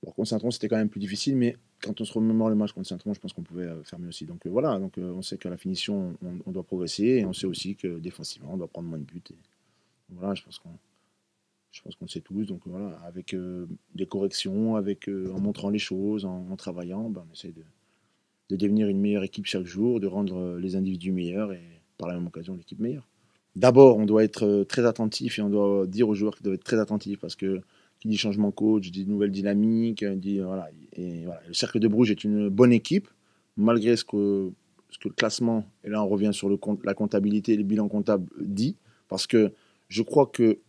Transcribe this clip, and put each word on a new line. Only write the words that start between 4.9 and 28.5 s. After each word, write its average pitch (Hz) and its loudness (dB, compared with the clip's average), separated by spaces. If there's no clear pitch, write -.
euh, 90 -6
on 92 -8
sait 95 -10
qu'à - -10
la 90 -8
finition, - -4
on, 90 -10
on 95 -10
doit 90 -6
progresser 90 -4
et 123 4
on 92 -4
sait - -6
aussi 92 -6
que 87 -8
défensivement, 80 -12
on 95 -6
doit 87 -8
prendre 85 -12
moins 80 -8
de 71 -10
buts. 82 -16
Et - -20
voilà, 92 -6
je - -14
pense - -20
qu'on, 85 -20
je - -20
pense - -18
qu'on - -16
le - -16
sait - -10
tous. - -6
Donc 98 -10
voilà, 90 -10
avec, 87 -12
euh, 90 -8
des 185 -4
corrections, 110 -2
avec, 101 -4
euh, 95 -4
en 95 -6
montrant 101 -2
les 104 0
choses, 98 -4
en, 90 -8
en 95 -6
travaillant, 92 -8
ben, 92 -8
on 82 -20
essaie - -16
de, 80 -20
de 98 -2
devenir 104 4
une 98 2
meilleure 104 2
équipe 98 -8
chaque 92 -4
jour, 107 0
de 98 -2
rendre, 92 -2
euh, 90 -4
les 92 -4
individus 95 -2
meilleurs 92 -4
et 85 -16
par 87 -8
la 87 -6
même 87 -6
occasion 85 -12
l'équipe - -16
meilleure. 123 -6
D'abord, 127 12
on 107 2
doit 107 6
être, 107 0
euh, 101 4
très 120 0
attentif 113 -2
et - -2
on 104 0
doit 101 2
dire 107 2
aux 107 0
joueurs 104 -2
qu'ils - -20
doivent 98 -2
être - -10
très 113 0
attentifs 101 -4
parce 87 -12
que 95 -4
qui 110 -4
dit 104 0
changement 101 0